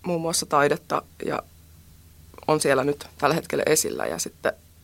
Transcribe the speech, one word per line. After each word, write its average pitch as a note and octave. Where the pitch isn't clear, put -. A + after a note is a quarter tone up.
muun E3+
muassa E3
taidetta D3
ja -
on D#3
siellä C3+
nyt C#3+
tällä D3
hetkellä -
esillä -
ja C#2
sitten -